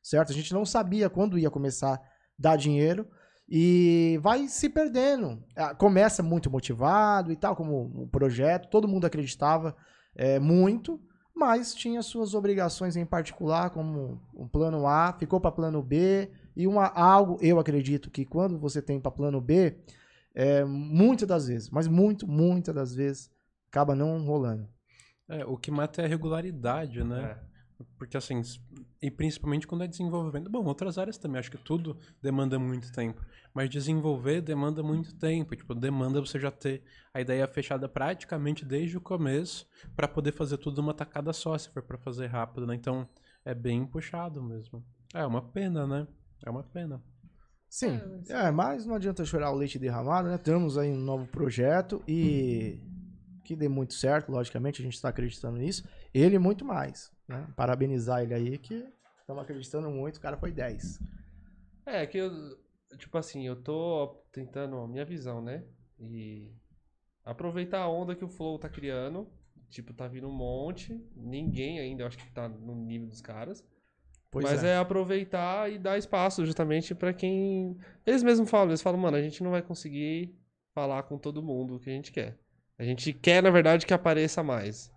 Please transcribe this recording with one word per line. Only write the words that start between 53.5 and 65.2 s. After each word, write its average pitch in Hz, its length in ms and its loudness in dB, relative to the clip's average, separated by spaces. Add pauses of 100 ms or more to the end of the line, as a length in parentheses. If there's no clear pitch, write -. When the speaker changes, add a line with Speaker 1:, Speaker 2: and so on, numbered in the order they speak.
Speaker 1:
dê 151 120 -2
muito 135 280 -2
certo, 143 360 0
logicamente, 127 500 -4
a 127 40 -8
gente 123 160 -10
tá 131 80 -4
acreditando 120 480 -6
nisso. 151 260 -4 (300)
Ele 175 240 6
muito 190 260 2
mais, 139 480 -8 (160)
né? 127 280 -10
Parabenizar 123 680 0
ele 120 140 -4
aí, 120 240 -2
que 226 260 -10 (400)
tamo 139 140 -12
acreditando 147 500 -8
muito, 143 280 -8
o - 40 -20
cara 147 160 -8
foi 175 140 -6
dez. 156 480 -8 (840)
Speaker 3:
É, 202 220 -4
que 190 140 -6
eu, 185 100 -2 (720)
tipo - 180 -8
assim, 139 300 -6
eu 127 80 -6
tô 151 640 -6 (100)
tentando, 131 560 -10
minha 127 160 -10
visão, 127 380 -10